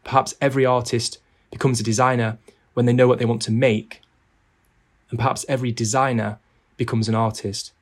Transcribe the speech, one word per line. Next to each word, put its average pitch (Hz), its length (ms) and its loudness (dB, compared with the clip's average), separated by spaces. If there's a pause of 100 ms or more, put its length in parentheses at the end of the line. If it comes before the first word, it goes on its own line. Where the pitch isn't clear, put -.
Perhaps - 360 0
every 135 240 2
artist 123 540 -2 (320)
becomes 123 300 0
a 107 40 -4
designer 117 540 0 (360)
when 120 120 2
they 120 60 4
know 123 160 6
what 120 100 4
they 123 60 -2
want 113 180 0
to 110 100 -4
make, 113 500 0 (1080)
and 120 80 -8
perhaps 131 300 -2
every 127 240 -2
designer 117 680 0 (380)
becomes 113 320 -2
an 113 60 0
artist 110 680 -4